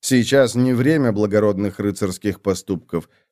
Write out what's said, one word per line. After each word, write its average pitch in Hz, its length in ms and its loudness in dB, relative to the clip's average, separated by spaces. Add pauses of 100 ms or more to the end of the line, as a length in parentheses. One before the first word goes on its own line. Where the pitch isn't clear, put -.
Сейчас 123 540 2
не 127 180 2
время 127 400 2
благородных 104 680 0
рыцарских 98 600 -4
поступков. 90 680 -4 (240)